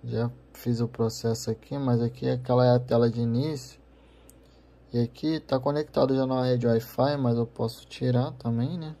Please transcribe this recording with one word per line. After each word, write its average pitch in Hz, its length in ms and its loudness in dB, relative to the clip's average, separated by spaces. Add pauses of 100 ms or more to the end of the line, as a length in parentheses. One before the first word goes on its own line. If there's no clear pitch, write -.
já 117 280 -4 (200)
fiz 120 300 -2
o 117 80 0
processo 113 600 -4
aqui, 113 280 -6
mas 123 240 2
aqui 120 280 -4
aquela 127 360 2
é 123 100 8
a 123 40 4
tela 120 300 4
de 117 120 -2
início. 127 580 -2 (1120)
E 120 80 -2
aqui 151 400 -2
tá - 180 -2
conectado 143 560 0
já 131 120 2
na 131 180 0
rede 123 240 2
Wi-Fi, 123 480 2
mas 120 220 0
eu 117 100 0
posso - 400 -8
tirar 127 460 -2
também, 120 440 -4
né? 156 240 -12